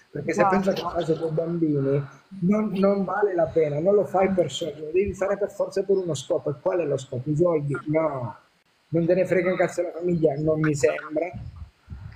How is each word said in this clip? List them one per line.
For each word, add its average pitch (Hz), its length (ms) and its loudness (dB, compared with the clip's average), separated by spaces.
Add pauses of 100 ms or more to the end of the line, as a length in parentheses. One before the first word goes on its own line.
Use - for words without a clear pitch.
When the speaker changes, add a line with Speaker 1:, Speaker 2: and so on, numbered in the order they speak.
Speaker 1:
perché 147 240 -6
se 202 80 0
Speaker 2:
Guarda. 196 160 4 (140)
Speaker 1:
penso - 0 - (100)
che 170 80 -4 (160)
fai 156 140 2
con 165 80 -2
i 160 60 -4
bambini, 147 720 0 (340)
non, 202 340 2
non 196 280 2
vale 190 320 0
la 165 100 2
pena, 151 340 2
non 185 160 2
lo 202 100 4
fai 190 280 2
per 170 160 2
soldi, 151 300 -8
lo 156 140 -10
devi 196 200 2
fare 196 240 -2
per 202 140 -2
forza 190 320 -2
per 196 140 2
uno 175 160 -2
scopo. 151 380 -2
E 143 100 -6
qual 185 180 0
è 165 60 0
lo 143 120 0
scopo? 131 320 -6
I 151 60 0
soldi? 151 400 2 (120)
No. 151 480 -2 (520)
Non 165 180 0
te 170 100 4
ne 180 100 2
frega 180 260 2
un 175 60 0
cazzo 175 240 0
della 170 160 -4
famiglia? 165 400 2
Non 156 240 2
mi 156 140 2
sembra. 156 500 0 (920)